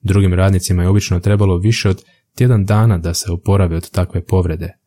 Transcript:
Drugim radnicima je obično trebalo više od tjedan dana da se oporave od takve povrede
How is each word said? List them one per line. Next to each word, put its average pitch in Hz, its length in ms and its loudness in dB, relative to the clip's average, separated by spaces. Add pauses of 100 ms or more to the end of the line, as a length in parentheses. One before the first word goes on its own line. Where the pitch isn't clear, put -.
Drugim 95 340 0
radnicima 92 480 0
je 90 60 0
obično 95 320 0
trebalo 101 360 0
više 104 320 0
od 92 140 -2 (320)
tjedan 120 300 2
dana 107 340 2
da 82 160 -4
se - 180 -6
oporave 90 440 0
od - 140 -8
takve - 340 -4
povrede 85 480 -2 (140)